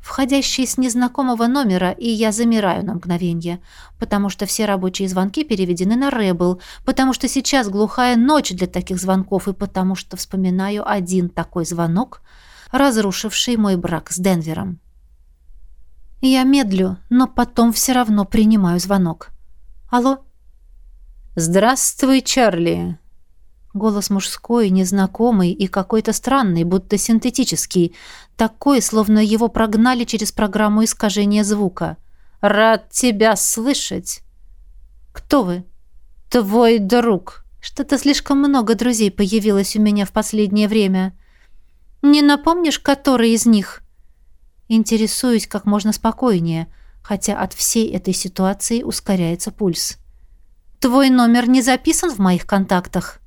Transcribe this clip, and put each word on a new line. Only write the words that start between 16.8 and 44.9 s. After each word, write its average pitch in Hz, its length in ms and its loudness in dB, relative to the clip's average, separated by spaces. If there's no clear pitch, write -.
но 254 180 4
потом 240 440 0
все 254 220 -2
равно 214 320 2
принимаю 202 560 4
звонок. 185 480 -2
"Алло?" 262 360 0
"Здравствуй, 233 840 2
Чарли!" 175 760 0
Голос 202 320 -2
мужской, 208 640 0
незнакомый 190 800 2
и 190 160 -4
какой-то 214 440 -2
странный, 214 520 0
будто 185 340 -2
синтетический, 214 1000 0
такой, 240 460 0
словно 214 380 2
его 220 300 2
прогнали 226 540 0
через 214 280 -4
программу 208 520 0
искажения 208 600 0
звука. 185 540 -2
"Рад 220 480 2
тебя 220 460 2
слышать!" - 880 -4
"Кто - 300 0
вы?" 180 220 -4
"Твой 233 480 2
друг!" 214 680 -2
"Что-то - 380 -4
слишком 277 400 0
много 269 340 2
друзей 226 380 0
появилось 202 640 0
у 214 60 0
меня 208 240 2
в - 60 -14
последнее 214 560 0
время!" 190 480 0
"Не 294 220 6
напомнишь, 294 560 2
который 262 520 2
из 226 140 0
них?" 214 380 2
Интересуюсь 220 800 0